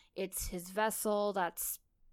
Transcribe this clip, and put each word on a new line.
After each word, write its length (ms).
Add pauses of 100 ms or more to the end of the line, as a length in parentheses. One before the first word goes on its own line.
(140)
it's 340
his 220
vessel 600
that's 480 (320)